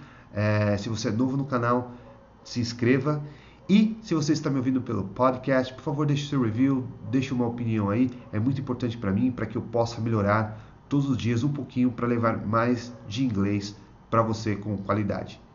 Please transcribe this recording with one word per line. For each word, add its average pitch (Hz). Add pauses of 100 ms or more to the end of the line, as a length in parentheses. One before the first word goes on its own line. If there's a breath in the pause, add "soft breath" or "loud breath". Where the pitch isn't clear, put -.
(340 loud breath)
É, 104
se 107
você 110
é 110
novo 127
no 139
canal, 123 (520 loud breath)
se -
inscreva. 135 (440 loud breath)
E 214
se -
você 151
está 143
me 135
ouvindo 127
pelo 107
podcast, 131
por -
favor, 147
deixe 143
seu 139
review, 123 (220)
deixe 135
uma 123
opinião 113
aí. 123 (200 loud breath)
É 107
muito 135
importante 123
pra 98
mim, 123
pra 120
que 110
eu 110
possa 113
melhorar 107 (280 loud breath)
todos 139
os 127
dias 117
um 143
pouquinho 123
pra 120
levar 110
mais 113 (160)
de 107
inglês 101 (340 loud breath)
pra 113
você 107
com 104
qualidade. 98 (160)